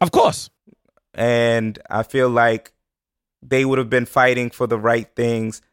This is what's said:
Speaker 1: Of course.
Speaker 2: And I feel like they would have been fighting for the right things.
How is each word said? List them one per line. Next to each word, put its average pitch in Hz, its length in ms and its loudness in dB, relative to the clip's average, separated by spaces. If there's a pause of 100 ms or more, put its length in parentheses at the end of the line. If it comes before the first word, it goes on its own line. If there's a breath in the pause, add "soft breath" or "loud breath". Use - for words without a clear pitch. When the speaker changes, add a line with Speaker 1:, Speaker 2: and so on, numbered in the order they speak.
Speaker 1:
Of 170 80 0
course. - 400 0 (640)
Speaker 2:
And 117 640 0 (100)
I 110 140 -4
feel 127 260 0
like 117 440 0 (720)
they 131 220 0
would 135 140 0
have 123 100 -4
been 123 180 0
fighting 123 440 0
for - 160 -6
the 113 120 -2
right 117 380 0
things. 117 460 -4 (100)